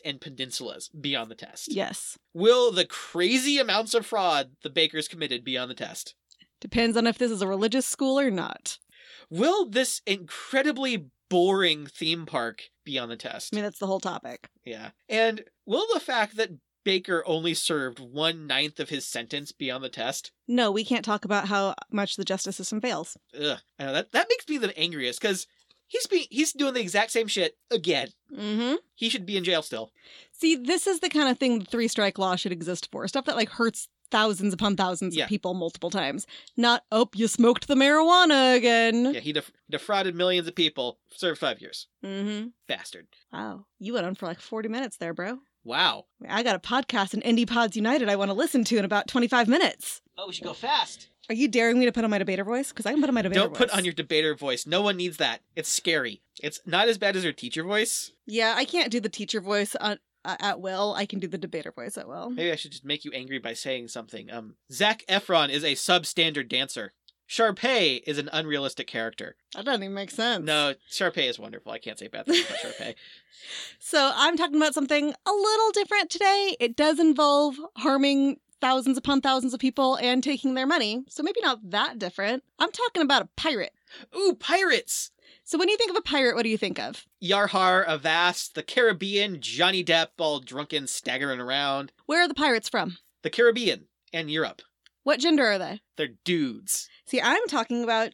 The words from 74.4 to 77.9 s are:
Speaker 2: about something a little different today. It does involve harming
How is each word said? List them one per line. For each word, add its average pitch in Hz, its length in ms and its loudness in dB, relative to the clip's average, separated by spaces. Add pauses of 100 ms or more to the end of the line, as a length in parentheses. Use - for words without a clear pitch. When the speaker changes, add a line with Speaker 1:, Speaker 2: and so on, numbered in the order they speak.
Speaker 2:
about 302 180 4
something 294 400 0 (120)
a 392 60 2
little 427 400 4
different 403 380 0
today. 392 500 2
It 240 160 0
does 302 240 4
involve 294 560 6 (220)
harming 277 580 4 (240)